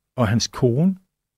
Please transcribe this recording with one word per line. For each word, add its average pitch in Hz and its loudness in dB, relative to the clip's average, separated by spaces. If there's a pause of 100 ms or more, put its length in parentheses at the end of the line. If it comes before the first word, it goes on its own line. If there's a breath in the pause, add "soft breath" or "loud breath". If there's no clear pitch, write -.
(160)
Og 120 0
hans 107 0
kone, 151 0 (400)